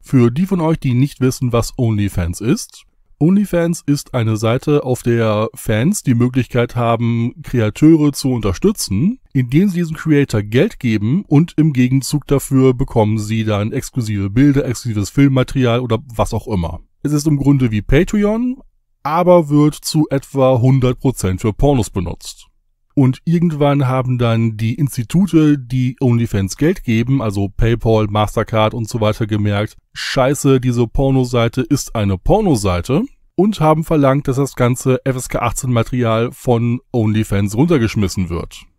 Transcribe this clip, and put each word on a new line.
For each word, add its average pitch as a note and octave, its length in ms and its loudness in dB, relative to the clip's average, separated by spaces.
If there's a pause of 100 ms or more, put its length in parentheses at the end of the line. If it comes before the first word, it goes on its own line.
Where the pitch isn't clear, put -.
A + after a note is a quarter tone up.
Für A#2+ 300 2
die D#3 160 -2
von F#3 140 -2
euch, D#3+ 180 0
die C3 160 -2
nicht C3+ 240 0
wissen, B2+ 340 -2
was A#2 260 -2
OnlyFans G2+ 600 -2
ist, - 440 -4 (340)
OnlyFans F3 680 0
ist - 280 -2
eine A2+ 220 0
Seite, B2+ 480 0
auf B2+ 180 -4
der A2+ 500 0
Fans A#2+ 520 -2
die C3 100 2
Möglichkeit A#2+ 640 0
haben, A#2 680 0
Kreateure D3 680 2
zu - 180 -4
unterstützen, B2 880 -2 (140)
indem C#3 360 2
sie F3 120 -4
diesem D#3+ 160 -6
Creator C#3 480 0
Geld B2 340 0
geben A2+ 480 0
und D#3 300 4
im D#3 160 2
Gegenzug C3 560 0
dafür C3 440 2
bekommen A2 460 0
sie A2 240 -2
dann G#2+ 300 -2
exklusive G#2+ 580 -4
Bilder, C3+ 340 2
exklusives G#2+ 460 -4
Filmmaterial B2+ 680 2
oder A#2 180 -2 (160)
was G#2+ 180 -2
auch A2 140 -6
immer. E2 320 -4 (240)
Es C#3+ 100 -2
ist D3 140 0
im D3 120 2
Grunde C3+ 320 2
wie G#2+ 100 -2
Patreon, G#3 760 0 (440)
aber E3+ 460 4
wird D3 260 4
zu - 360 -2
etwa C3 500 0
hundert B2+ 380 2
Prozent G2 420 -2
für G#2+ 140 -2
Pornos C#3 340 2
benutzt. - 600 -10 (460)
Und C3 300 2
irgendwann D3 640 0
haben B2+ 300 -2
dann A2+ 400 0
die A2+ 160 -2
Institute, D3+ 840 0
die B2+ 400 -4
OnlyFans A#2 600 0
Geld E3+ 260 0
geben, B2 380 0
also G2+ 260 -2
PayPal, A2 600 0
Mastercard G#2+ 680 0
und A2+ 120 -6
so A#2+ 140 -6
weiter, G#2+ 260 0
gemerkt, G#2 520 -2 (160)
„Scheiße, C3+ 680 0
diese A#2+ 260 0
Pornoseite B2+ 760 0
ist - 320 -4
eine G2 240 0
Pornoseite“, C3+ 840 0 (300)
und G3+ 260 0
haben D#3 240 2
verlangt, C#3 440 2
dass B2+ 80 -2
das C#3 180 -2
ganze B2+ 520 0
F C3 100 -2
S B2+ 140 -12
K - 80 -4
achtzehn B2 340 -4
Material A#2 600 0
von A#2+ 480 -2 (120)
OnlyFans G#2+ 640 0
runtergeschmissen A2+ 720 0
wird. - 380 -10 (120)